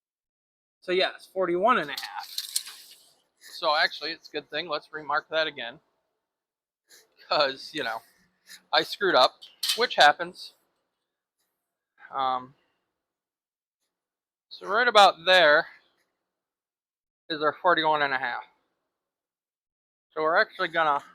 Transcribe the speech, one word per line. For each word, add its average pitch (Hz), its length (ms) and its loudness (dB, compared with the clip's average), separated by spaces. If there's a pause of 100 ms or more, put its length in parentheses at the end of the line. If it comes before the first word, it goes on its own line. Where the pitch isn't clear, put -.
(800)
So - 100 -10
yes, 180 420 -4
forty-one 185 440 0
and 156 120 -4
a 139 40 -10
half. 110 340 -12 (1120)
So - 360 -4
actually, 160 360 -4
it's 165 160 -16
a - 40 -20
good 147 180 -12
thing. 151 180 -10
Let's 151 240 -8
remark 151 400 -6
that 160 160 -2
again, 139 320 -12 (1500)
cause, 139 440 -4
you 151 100 -8
know, 113 140 -6 (760)
I 156 100 2
screwed 175 320 -4
up, 135 200 4 (420)
which 226 180 -4
happens. 170 580 2 (1600)
Um, 131 400 -6 (2000)
so - 180 -18
right 220 200 0
about 202 280 8 (100)
there 165 420 6 (1600)
is 156 120 -8
our 147 200 0
forty-one 156 400 2
and 139 120 0
a 131 40 -4
half. 120 260 -6 (1700)
So 156 80 -8
we're 160 180 2
actually 214 280 -2
gonna, 156 320 2 (140)